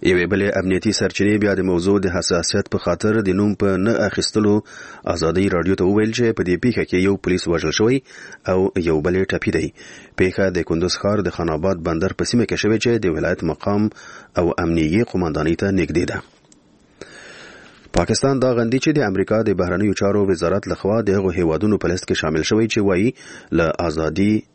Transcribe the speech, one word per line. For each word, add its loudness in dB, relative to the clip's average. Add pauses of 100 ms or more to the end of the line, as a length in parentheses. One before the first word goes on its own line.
یوې 2
بلې 0
امنیتي 0
سرچینې 0
بیا 2
د 0
موضوع 2
د -2
حساسیت 0
په 0
خاطر 0 (120)
د 2
نوم 2
په 2
نه 2 (140)
اخیستلو 0 (640)
ازادي 0
راډیو 0
ته 4
وویل 2
چې 2
په -2
دې 2
پیښه 0
کې 0
یو 2
پولیس -2
وژل 0
شوی 2 (540)
او 2 (280)
یو 2
بل 0
یې 2
ټپي -2
دی. -2 (520)
پیښه 2
د -2
کندوز 0
ښار 0
د -4
خان -2
آباد -2
بندر -2
په 0
سیمه 2
کې -4
شوې 2
چې 4 (100)
د 0 (120)
ولایت -2
مقام 0 (560)
او 2 (160)
امنیې 2
قومندانۍ 0
ته 0 (120)
نږدې 0
ده. -6 (1800)
پاکستان 2
دا 2
غندي 0
چې 0
د 2 (100)
امریکا 0
د 2
بهرنیو 0
چارو 2
وزارت 0
لخوا 0
د 2
هغو 2
هیوادونو 2
په 0
لیست -6
کې 0
شامل 0
شوی 2
چې 0
وایي 2 (480)
له 4 (180)
ازادي 0 (100)